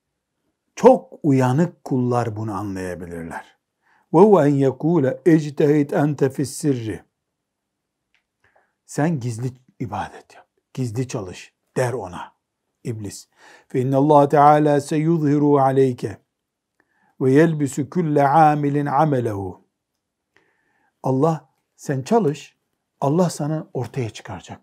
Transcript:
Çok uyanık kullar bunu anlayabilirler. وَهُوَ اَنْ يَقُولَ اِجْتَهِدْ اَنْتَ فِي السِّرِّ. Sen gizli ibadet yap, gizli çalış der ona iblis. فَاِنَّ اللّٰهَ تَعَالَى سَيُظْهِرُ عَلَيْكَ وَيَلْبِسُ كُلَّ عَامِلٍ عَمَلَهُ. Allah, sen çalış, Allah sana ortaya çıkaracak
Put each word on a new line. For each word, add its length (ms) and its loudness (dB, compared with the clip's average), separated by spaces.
Çok 480 4
uyanık 600 0
kullar 520 -2
bunu 180 -8
anlayabilirler. 1040 -10
وَهُوَ 340 6
اَنْ 220 2
يَقُولَ 540 -2
اِجْتَهِدْ 680 2
اَنْتَ 400 -2
فِي 120 -8
السِّرِّ. 580 -6
Sen 340 -4
gizli 320 -8
ibadet 560 -12
yap, 120 -20
gizli 340 -6
çalış 460 -12
der 160 -2
ona 400 -12
iblis. 440 -12
فَاِنَّ 260 -2
اللّٰهَ 340 6
تَعَالَى 480 6
سَيُظْهِرُ 540 0
عَلَيْكَ 500 0
وَيَلْبِسُ 720 2
كُلَّ 300 0
عَامِلٍ 720 2
عَمَلَهُ. 720 -2
Allah, 460 0
sen 260 -8
çalış, 560 -2
Allah 280 2
sana 440 -8
ortaya 360 -6
çıkaracak 540 -16